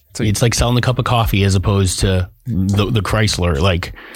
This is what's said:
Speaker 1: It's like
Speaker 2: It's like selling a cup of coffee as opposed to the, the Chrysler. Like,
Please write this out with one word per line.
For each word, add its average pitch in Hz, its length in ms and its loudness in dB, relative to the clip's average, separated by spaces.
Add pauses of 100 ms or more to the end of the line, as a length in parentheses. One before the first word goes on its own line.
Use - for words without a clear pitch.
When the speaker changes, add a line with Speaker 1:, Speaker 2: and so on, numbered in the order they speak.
(100)
Speaker 1:
It's - 100 -16
like 113 80 0
Speaker 2:
It's 104 140 0
like 120 120 2
selling 123 220 0
a 123 60 2
cup 123 160 -2
of 123 80 -2
coffee 110 380 2
as 98 100 2
opposed 98 460 0
to 92 280 0 (160)
the, 101 460 0
the 113 100 0
Chrysler. 90 600 0
Like, 90 340 0 (200)